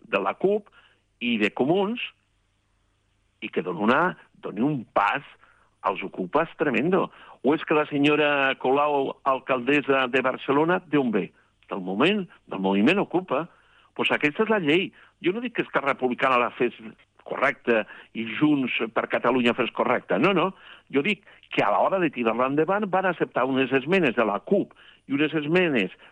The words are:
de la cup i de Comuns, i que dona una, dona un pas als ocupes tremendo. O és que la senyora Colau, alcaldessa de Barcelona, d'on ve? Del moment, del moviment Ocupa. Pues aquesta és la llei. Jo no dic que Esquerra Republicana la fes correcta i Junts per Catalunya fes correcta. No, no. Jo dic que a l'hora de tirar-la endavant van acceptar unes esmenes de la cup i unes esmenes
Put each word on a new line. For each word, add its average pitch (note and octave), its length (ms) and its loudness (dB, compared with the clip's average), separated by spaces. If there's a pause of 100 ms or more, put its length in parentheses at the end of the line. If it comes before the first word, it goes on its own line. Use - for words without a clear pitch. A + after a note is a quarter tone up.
de - 200 -2
la F#2+ 140 -2
cup G#3 340 0 (540)
i A#2+ 160 -2
de G#2 140 0
Comuns, G3 500 0 (1400)
i - 60 -10
que - 140 -6
dona F2 180 -6
una, A#2+ 220 2 (300)
dona G2 320 -6
un C#3+ 200 -2
pas G#2 380 -2 (600)
als G2 200 -2
ocupes E3+ 520 -2
tremendo. D3+ 560 0 (300)
O C3+ 140 2
és D#3 100 -4
que D#3+ 120 2
la D3+ 100 2
senyora D3 720 2
Colau, C#3 640 0
alcaldessa C3 880 0
de B2 140 0
Barcelona, C#3+ 580 0
d'on C#3+ 320 0
ve? F#2+ 140 0 (420)
Del G2 120 -6
moment, B2 420 0 (200)
del - 180 -10
moviment G2+ 400 2
Ocupa. E3 420 -2 (540)
Pues A#2 140 -2
aquesta G#3+ 340 0
és G3+ 60 -4
la G#3+ 100 2
llei. E3 260 0 (320)
Jo E3+ 140 -2
no A#3 120 -6
dic A#3+ 120 -8
que E3 60 -2
Esquerra C#3 300 -4
Republicana B2+ 480 0
la A#2 100 0
fes A#2+ 220 -2 (480)
correcta A#2+ 600 -2 (280)
i A2+ 160 -8
Junts C#3 460 0 (180)
per A#2 180 -4
Catalunya A#2+ 460 2
fes A2+ 180 -2
correcta. A2+ 460 0
No, E3+ 140 4
no. F#3 220 0 (340)
Jo C#3 160 0
dic G3+ 180 -2 (300)
que - 100 0
a G#2 80 2
l'hora C3+ 300 2
de E3+ 100 2
tirar-la A#2+ 380 0
endavant F3 400 0
van F#3 180 0
acceptar D#3 380 -2
unes C3 280 0
esmenes C3+ 440 0
de A#2+ 80 2
la G2+ 160 0
cup F3+ 320 -2 (300)
i - 100 -8
unes C#3+ 240 0
esmenes D3 560 0 (200)